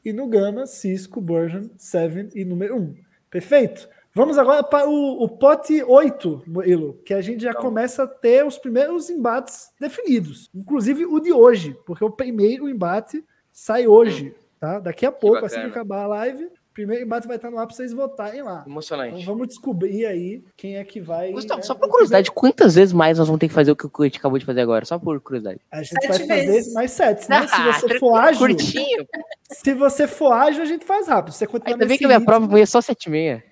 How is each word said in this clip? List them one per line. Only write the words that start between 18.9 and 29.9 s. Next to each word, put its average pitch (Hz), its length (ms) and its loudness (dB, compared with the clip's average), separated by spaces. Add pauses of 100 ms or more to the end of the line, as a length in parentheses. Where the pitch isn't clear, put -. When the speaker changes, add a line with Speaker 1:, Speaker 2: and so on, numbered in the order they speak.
Speaker 1:
Então 175 120 -14
vamos 233 160 -6
descobrir 202 580 -6
aí 190 360 -8 (140)
quem 196 200 -14
é 202 60 -12
que 202 160 -16
vai, 170 320 -8
Speaker 2:
Gustavo, 214 280 -8
Speaker 1:
né, 554 60 -10
Speaker 2:
só 262 100 -6
por - 60 -6
Speaker 1:
quem 539 100 0
Speaker 2:
curiosidade, 196 380 6
Speaker 1:
vai - 60 -14
Speaker 2:
quantas 254 400 4
vezes 185 180 8
mais 165 260 4
nós 156 80 4
vamos 156 120 0
ter 165 80 2
que 151 60 -6
fazer 147 180 6
o 147 40 4
que - 100 -14
a 147 200 -2
gente 135 120 -2
acabou 135 220 -2
de 131 60 -8
fazer 127 160 -2
agora? 117 240 0
Só 170 120 -6
por 170 240 -6
curiosidade. 107 380 -10 (120)
Speaker 1:
A 156 120 -12
gente 143 100 -12
Speaker 3:
Sete 269 140 -2
Speaker 1:
vai - 100 0 (200)
fazer 277 140 0
Speaker 3:
vezes. 233 220 0
Speaker 1:
mais 240 180 -4
sete, 214 380 0
né? 277 180 2
Se - 60 -2
Speaker 2:
<laughs> 190 80 2
Ah, 160 120 2
Speaker 1:
você 147 140 -2
Speaker 2:
tranquilo, 233 120 -2
Speaker 1:
for 247 180 4
ágil, 262 300 4
Speaker 2:
curtinho. 339 600 -2 (360)
Speaker 1:
se - 320 -4
você 277 320 2